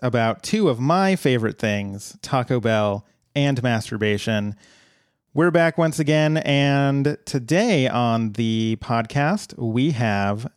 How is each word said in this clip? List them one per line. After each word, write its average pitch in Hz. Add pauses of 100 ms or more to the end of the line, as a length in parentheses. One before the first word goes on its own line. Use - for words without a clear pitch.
about 117
two 208
of 117
my 185
favorite 113
things, 104
Taco 127
Bell 107 (260)
and 139
masturbation. 107 (760)
We're 165
back 165
once 160
again, 156
and 139
today 147
on 113
the 110
podcast, 143
we 123
have 104 (120)